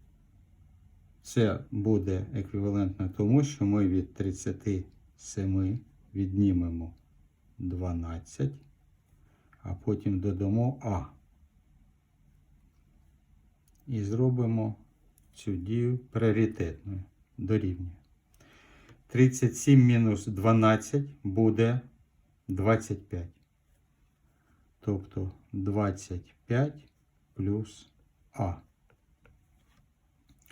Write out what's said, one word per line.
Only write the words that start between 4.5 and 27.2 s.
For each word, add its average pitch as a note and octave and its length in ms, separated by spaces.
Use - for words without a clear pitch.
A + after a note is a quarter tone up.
семи F#2+ 640
віднімемо F2+ 800
дванадцять, E2+ 960
а F#2 120
потім G2 460
додамо G2+ 640
А. F#2+ 220
І A#2 160
зробимо A2+ 720
цю G2 220
дію A#2+ 420
пріоритетною. G#2 1040
Дорівнює. F#2 520
Тридцять B2+ 500
сім C3+ 280
мінус A2+ 420
дванадцять A2 840
буде A2+ 560
двадцять G2+ 600
п'ять. F2 320
Тобто F#2+ 520
двадцять G2 800
п'ять C3+ 460